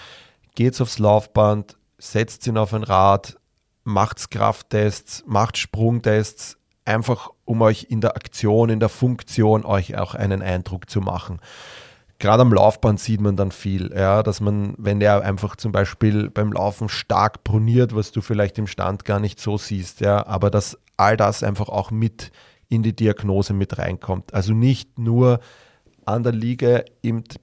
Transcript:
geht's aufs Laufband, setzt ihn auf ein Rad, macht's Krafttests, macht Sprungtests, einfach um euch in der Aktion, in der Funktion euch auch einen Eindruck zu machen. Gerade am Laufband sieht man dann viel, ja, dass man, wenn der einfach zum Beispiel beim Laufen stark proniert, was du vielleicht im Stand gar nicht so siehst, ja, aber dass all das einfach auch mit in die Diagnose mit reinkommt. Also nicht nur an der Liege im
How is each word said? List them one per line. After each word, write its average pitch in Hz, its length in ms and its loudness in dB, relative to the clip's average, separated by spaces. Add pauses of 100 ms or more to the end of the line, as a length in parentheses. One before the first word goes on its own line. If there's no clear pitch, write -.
(540)
geht's 123 260 0
aufs - 180 -4
Laufband, 104 800 2 (200)
setzt - 500 -6
ihn 113 100 0
auf 107 160 0
ein 107 100 -2
Rad, 98 540 4 (460)
macht's 104 460 -2
Krafttests, 107 960 -2
macht 110 320 0
Sprungtests, 110 1000 -2 (280)
einfach 110 440 -2 (160)
um 113 160 -2
euch 110 280 2
in 107 120 -2
der 110 140 0
Aktion, 113 540 0
in 110 100 0
der 110 100 2
Funktion 110 760 0
euch 98 320 -2
auch 101 180 -6
einen 98 260 -2
Eindruck 92 480 -6
zu 104 120 -2
machen. 92 380 -6 (800)
Gerade 110 220 4
am 120 100 6
Laufband 104 480 4
sieht 107 220 -4
man 101 160 2
dann 98 140 -2
viel, 95 440 -6
ja, 98 280 2
dass 104 180 -2
man, 101 360 -2
wenn 104 220 0
der 104 220 4
einfach 98 340 -4
zum 110 160 -6
Beispiel 104 580 0
beim 107 220 -2
Laufen 101 380 -4
stark - 560 0
proniert, 110 500 2
was 107 160 -4
du - 80 -4
vielleicht 104 380 -2
im 107 100 -4
Stand 95 380 -6
gar 104 160 -2
nicht 104 180 -4
so 107 180 -2
siehst, 95 440 -8
ja, 101 260 2
aber 98 220 0
dass 101 280 0 (200)
all 104 180 2
das 107 280 0
einfach 101 260 -4
auch 98 220 -6
mit 110 420 -4 (340)
in 113 160 0
die 107 100 0
Diagnose 104 600 0
mit 98 240 -2
reinkommt. 92 560 -6
Also 101 200 0
nicht 123 460 0
nur 120 400 4 (680)
an 113 180 -2
der 120 100 0
Liege 120 500 0 (180)
im 113 220 -2 (180)